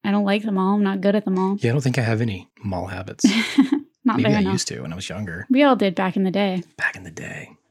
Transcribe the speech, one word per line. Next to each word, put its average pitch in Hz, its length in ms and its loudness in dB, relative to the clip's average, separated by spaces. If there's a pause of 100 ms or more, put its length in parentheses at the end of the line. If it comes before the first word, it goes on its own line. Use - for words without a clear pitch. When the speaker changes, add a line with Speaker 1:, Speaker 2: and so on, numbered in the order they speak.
Speaker 1:
I 202 80 0
don't 208 120 2
like 208 200 0
the 214 80 -2
mall. 190 240 2
I'm 202 80 2
not 196 160 -2
good 202 160 2
at 208 80 0
the 190 80 -2
mall. 190 260 2
Speaker 2:
Yeah, 117 120 2
I - 20 2
don't 143 80 2
think 127 180 0
I 123 40 2
have 110 180 2
any 104 280 -4 (140)
mall 90 240 -4
habits. 92 380 -4
Speaker 1:
<laughs> 240 800 0
Not 220 140 2
Speaker 2:
Maybe - 40 2
Speaker 1:
very 214 140 4
Speaker 2:
I - 20 2
Speaker 1:
enough. 190 140 2
Speaker 2:
used - 160 -2
to - 140 -8
when 80 100 -10
I 85 40 -8
was 95 120 -10
younger. 107 420 -8
Speaker 1:
We 269 140 6
all 269 100 6
did 196 220 0
back 190 200 -2
in 196 60 2
the 190 80 0
day. 185 320 -2 (140)
Speaker 2:
Back - 180 -4
in 95 80 -16
the - 80 -14
day. - 400 -14 (200)